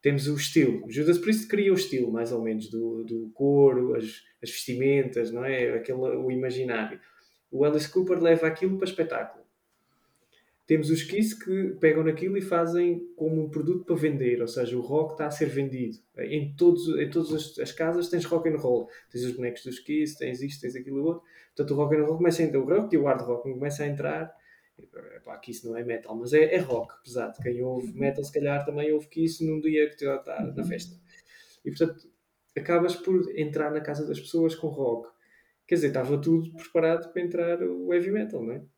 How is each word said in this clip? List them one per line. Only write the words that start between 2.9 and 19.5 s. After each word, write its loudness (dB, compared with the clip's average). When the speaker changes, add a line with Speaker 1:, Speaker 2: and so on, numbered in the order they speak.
Speaker 1:
do -8
coro, 6
as, -6
as -10
vestimentas, 0
não -6
é? 0
Aquele, -4
o -2
imaginário. -2
O 2
Alice 2
Cooper 2
leva 6
aquilo 0
para 0
espetáculo. -4
Temos 4
os 2
Kiss 0
que -2
pegam 4
naquilo 0
e 0
fazem 0
como 0
um -6
produto -2
para 0
vender, 0
ou -2
seja, -4
o -2
rock -2
tá -4
a -4
ser -2
vendido -4
em -4
todos, 6
em 0
todas -2
as, -6
as -4
casas -2
tens -2
rock 0
and 0
roll, 0
tens -4
os -4
bonecos -6